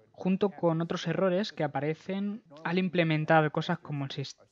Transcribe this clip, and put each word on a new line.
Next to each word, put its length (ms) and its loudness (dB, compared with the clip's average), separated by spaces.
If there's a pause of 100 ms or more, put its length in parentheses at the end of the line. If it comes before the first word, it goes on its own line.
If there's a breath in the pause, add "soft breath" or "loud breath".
(120)
junto 380 0
con 300 0
otros 260 -4
errores 460 0
que 120 -2
aparecen 800 -4 (200)
al 160 -2
implementar 720 4
cosas 280 -2
como 260 -6
el 60 -6
sis-, 260 -10 (160)